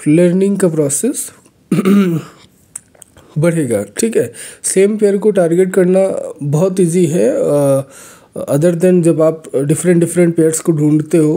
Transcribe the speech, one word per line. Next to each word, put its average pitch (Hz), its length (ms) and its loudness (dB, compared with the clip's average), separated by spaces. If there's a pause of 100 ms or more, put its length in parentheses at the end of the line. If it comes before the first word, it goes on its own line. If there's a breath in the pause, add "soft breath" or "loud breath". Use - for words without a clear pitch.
learning 180 500 2
का 190 100 2
process 156 600 -4 (440)
<clears throat> 190 460 2 (1160 loud breath)
बढ़ेगा, 147 460 0 (140)
ठीक 113 180 -2
है। 127 160 -2 (300 loud breath)
same 202 340 0
pair 202 200 0
को 208 140 0
target 185 440 0
करना 185 680 0
बहुत 180 380 0
easy 175 260 2
है, 190 300 0
अ, 143 520 0 (500 loud breath)
other 165 360 0
than 180 280 2
जब 160 200 2
आप 160 340 -2
डिफरेंट 160 440 0
different 170 360 0
pairs 160 240 0
को 175 120 0
ढूंढते 151 460 0
हो, 156 180 2